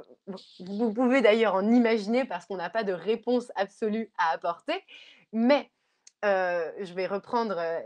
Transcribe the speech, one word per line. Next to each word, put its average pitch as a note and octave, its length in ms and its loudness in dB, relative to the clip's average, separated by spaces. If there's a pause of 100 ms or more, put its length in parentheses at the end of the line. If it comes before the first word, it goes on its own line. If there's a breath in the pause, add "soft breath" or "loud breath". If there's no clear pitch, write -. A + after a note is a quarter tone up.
(640)
vous G#3 280 -2
pouvez B3+ 260 4
d'ailleurs A3 360 4
en G3 140 2
imaginer A#3 540 4
parce F3+ 220 -10
qu'on G3+ 100 -8
n'a F3 140 -6
pas A3 160 -4
de G3 80 -2
réponse A3+ 600 -2
absolue G#3+ 640 -4
à E3 140 0
apporter. F3 500 -4 (520 loud breath)
Mais, A#3+ 360 2 (540)
euh, F3+ 560 0
je F3+ 140 -10
vais F#3 140 -4
reprendre, G3+ 500 -4
euh, E3 280 -4